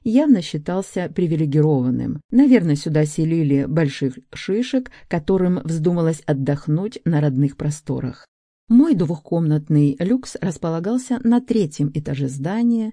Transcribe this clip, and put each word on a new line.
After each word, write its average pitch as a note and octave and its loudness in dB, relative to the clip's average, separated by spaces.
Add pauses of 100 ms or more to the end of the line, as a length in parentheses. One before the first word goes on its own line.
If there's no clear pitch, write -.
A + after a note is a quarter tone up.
явно B3 4
считался F3 -4
привилегированным. D3+ 0 (120)
Наверное, A3+ 6
сюда D3+ 0
селили D#3 0
больших C#3+ -2 (160)
шишек, B3+ -4 (160)
которым F3+ 0
вздумалось E3 0
отдохнуть D3+ -2
на D#3+ 2
родных C#3 0
просторах. C3 -8 (420)
Мой C#4 4
двухкомнатный D3+ 0
люкс B3 -2
располагался F#3+ -4
на A#3+ 4
третьем D#3 -2
этаже C#3+ -4
здания. A3 -2